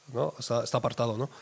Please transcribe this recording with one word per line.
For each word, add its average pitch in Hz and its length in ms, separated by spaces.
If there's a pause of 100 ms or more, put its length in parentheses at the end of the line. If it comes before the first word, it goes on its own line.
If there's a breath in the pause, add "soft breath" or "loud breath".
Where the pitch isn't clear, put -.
(140)
¿no? 143 260
Está, 117 240
está 127 160
apartado, 117 380
¿no? 135 120 (120 loud breath)